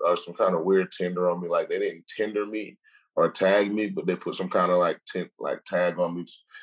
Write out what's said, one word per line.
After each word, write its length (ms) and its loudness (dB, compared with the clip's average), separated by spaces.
or 100 4
some 180 -8
kinda 260 2
weird 320 2
tender 380 -2
on 120 -2
me. 80 -8
Like, 180 0
they 120 -2
didn't 280 -4
tender 380 -2
me 320 -8
or 140 4
tag 440 4
me, 140 0
but 180 -6
they 100 2
put 200 -6
some 140 -4
kinda, 280 4
like, 300 2
ten-, 220 -6
like, 260 -4
tag 340 0
on 160 0
me 100 -6